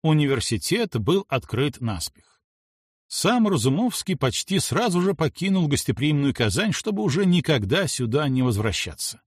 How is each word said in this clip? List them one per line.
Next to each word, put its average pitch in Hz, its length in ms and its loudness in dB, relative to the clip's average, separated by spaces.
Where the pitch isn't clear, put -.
Университет 151 960 0
был 98 300 0
открыт - 520 -4
наспех. - 600 -10
Сам 226 400 2
Разумовский 170 680 0
почти 139 420 -2
сразу 175 440 0
же 190 120 0
покинул 175 540 0
гостеприимную 143 680 0
Казань, 131 380 0
чтобы 214 320 -2
уже 175 220 2
никогда 165 600 2
сюда 131 420 -2
не 127 140 0
возвращаться. 107 840 -2